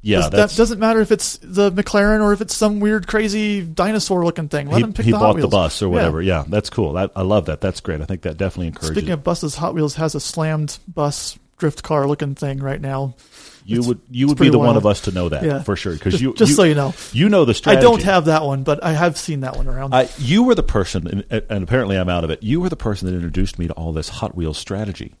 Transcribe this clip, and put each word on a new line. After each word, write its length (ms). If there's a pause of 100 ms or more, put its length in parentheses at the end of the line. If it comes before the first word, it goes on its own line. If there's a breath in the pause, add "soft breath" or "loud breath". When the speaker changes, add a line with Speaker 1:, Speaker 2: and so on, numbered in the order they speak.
Speaker 1:
Yeah, 140
Speaker 2:
Does, 120
that 80
Speaker 1:
that's 180
Speaker 2:
doesn't 240
matter 220
if 100
it's 300
the 300
McLaren 500
or 100
if 100
it's 140
some 240
weird, 280
crazy 560
dinosaur-looking 840
thing. 200
Let 80
Speaker 1:
He, 60
Speaker 2:
'em 100
pick 120
Speaker 1:
he 60
Speaker 2:
the 60
Speaker 1:
bought 80
Speaker 2:
Hot 80
Speaker 1:
the 60
Speaker 2:
Wheels. 120
Speaker 1:
bus 300
or 40
Speaker 2:
Yeah. 80
Speaker 1:
whatever. 280
Yeah, 260
that's 220
cool. 260
I, 200
I 80
love 220
that. 140
That's 220
great. 200
I 40
think 160
that 160
definitely 300
encourages 280
Speaker 2:
Speaking 180
of 100
buses, 320
Hot 180
Wheels 220
has 180
a 60
slammed 580 (100)
bus 520 (180)
drift 240
car 260
looking 280
thing 240
right 200
now. 360 (500 loud breath)
Speaker 1:
You 140
Speaker 2:
It's, 80
Speaker 1:
would, 120 (100)
you 180
Speaker 2:
it's 20
Speaker 1:
would 60
be 20
Speaker 2:
pretty 140
Speaker 1:
the 80
one 80
Speaker 2:
wild. 100
Speaker 1:
of 80
us 160
to 100
know 160
that 160
Speaker 2:
Yeah. 200
Speaker 1:
for 120
sure, 220
'cause 160
Speaker 2:
Just, 100
Speaker 1:
you, 120
Speaker 2:
just 160
Speaker 1:
you, 40
Speaker 2:
so 80
you 120
know. 180 (180)
Speaker 1:
you 160
know 160
the 80 (140)
Speaker 2:
I 100
don't 240
Speaker 1:
strategy. 60
Speaker 2:
have 200
that 200
one, 180
but 200
I 100
have 240
seen 240
that 160
one 100
around. 260
Speaker 1:
I, 140 (120)
you 240
were 120
the 80
person, 680
and, 200
and 140
apparently 340
I'm 100
out 160
of 60
it, 140
you 180
were 80
the 80
person 320
that 60
introduced 440
me 80
to 60
all 180
this 160
Hot 280
Wheels 220
strategy. 640